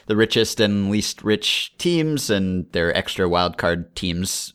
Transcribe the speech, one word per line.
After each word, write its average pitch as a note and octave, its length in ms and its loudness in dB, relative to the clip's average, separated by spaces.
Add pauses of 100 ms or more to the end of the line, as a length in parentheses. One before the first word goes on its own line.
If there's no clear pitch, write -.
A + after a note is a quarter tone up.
the G#2+ 100 0
richest A2 440 2
and G2+ 280 2
least G#2 360 -2
rich - 540 -2
teams D#3 520 0
and F#2+ 420 0
their E2+ 240 0
extra F#2+ 320 -2
wild F2 300 0
card E2+ 380 -2
teams, F2+ 580 -4